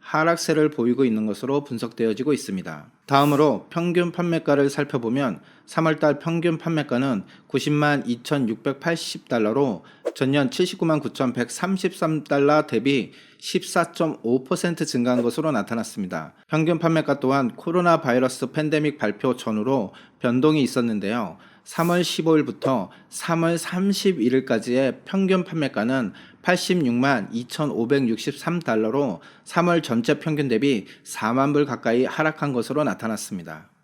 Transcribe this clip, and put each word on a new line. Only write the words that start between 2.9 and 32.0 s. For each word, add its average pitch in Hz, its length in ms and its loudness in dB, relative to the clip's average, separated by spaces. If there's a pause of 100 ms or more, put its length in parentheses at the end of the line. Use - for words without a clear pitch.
다음으로 143 640 4
평균 175 420 0
판매가를 160 600 2
살펴보면 131 720 -2 (260)
삼월 160 320 0
달 147 200 2
평균 165 380 -2
판매가는 139 680 -2 (220)
구십만 147 600 0
이천육백팔십 135 1200 -4
달러로 117 560 0 (300)
전년 135 360 0
칠십구만 165 500 0
구천백삼십삼 156 1200 -2
달러 147 420 4
대비 123 460 0 (260)
십사점오 160 1040 -2
퍼센트 170 420 -2
증가한 123 360 0
것으로 147 300 -2
나타났습니다. 98 800 -6 (160)
평균 160 300 0
판매가 160 420 0
또한 131 340 0
코로나 170 460 2
바이러스 127 460 0
팬데믹 151 500 -2
발표 120 400 -2
전후로 110 560 -2 (280)
변동이 135 420 4
있었는데요. 110 720 -2 (280)
삼월 175 380 0
십오 160 360 2
일부터 127 520 -2 (200)
삼월 165 480 0
삼십일 185 720 0
일까지의 127 720 0
평균 190 400 2
판매가는 131 680 -2 (260)
팔십육만 135 880 2
이천오백육십삼 131 1300 -2
달러로 113 600 0 (240)
삼월 170 380 2
전체 123 360 0
평균 147 300 -2
대비 117 380 2 (180)
사만 131 480 0
불 147 140 2
가까이 123 400 0